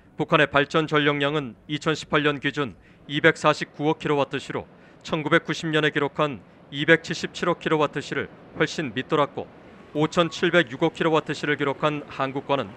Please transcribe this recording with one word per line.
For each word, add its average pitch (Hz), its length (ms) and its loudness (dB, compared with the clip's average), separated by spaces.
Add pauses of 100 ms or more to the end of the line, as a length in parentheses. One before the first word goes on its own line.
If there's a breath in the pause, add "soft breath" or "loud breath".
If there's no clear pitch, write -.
(180 soft breath)
북한의 151 300 4
발전 151 400 2
전력량은 147 680 0 (120)
이천십팔 151 560 -2
년 143 160 2
기준 135 360 -4 (320 soft breath)
이백사십구억 151 920 2
킬로와트시로 139 680 -2 (380 loud breath)
천구백구십 160 640 0
년에 151 240 2
기록한 143 500 -2 (300 loud breath)
이백칠십칠억 160 880 0
킬로와트시를 147 680 -2 (300)
훨씬 151 360 -2
밑돌았고, 131 540 -2 (460)
오천칠백육억 165 1000 2
킬로와트시를 156 600 0
기록한 147 520 -2
한국과는 135 680 -4